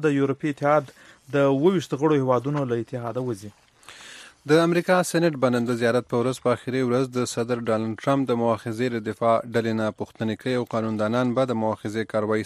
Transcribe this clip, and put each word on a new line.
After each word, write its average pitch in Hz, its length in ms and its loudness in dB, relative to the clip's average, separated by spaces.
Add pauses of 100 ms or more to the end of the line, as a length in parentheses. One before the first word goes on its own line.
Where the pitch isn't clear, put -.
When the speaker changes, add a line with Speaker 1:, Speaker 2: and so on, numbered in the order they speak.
Speaker 1:
د 147 140 4
یورپي 139 340 0
اتحاد 143 400 2 (400)
د 139 200 4
اووه 151 200 4
ویشت 151 280 -2
غړو 151 200 4
هیوادونو 131 520 0
له 120 120 0
اتحاده 120 400 -6
وځي. 104 260 -8 (960)
Speaker 2:
د 156 160 6
امریکا 175 300 2 (120)
سېنات 165 340 2
به 131 120 4
نن 120 140 0
د 123 120 0
زیارت 120 320 2
په 123 80 2
ورځ 120 240 -2
په 127 140 2
آخري 131 260 -4
ورځ 127 320 0
د 123 160 0
صدر 120 260 -2 (120)
ډانلډ 110 340 -2
ټرمپ 139 260 0
د 120 120 0
مؤاخذې 117 520 -2
د 117 140 -4
دفاع 113 260 0 (220)
ډلې 113 240 0
نه 107 180 -2
پوښتنې 110 440 -6
کوي 127 180 -4
او 123 40 -4 (100)
قانوندانان 110 640 -2
به 131 120 2
د 117 140 -4
مؤاخذې 110 500 -4
کاروایي 107 320 -2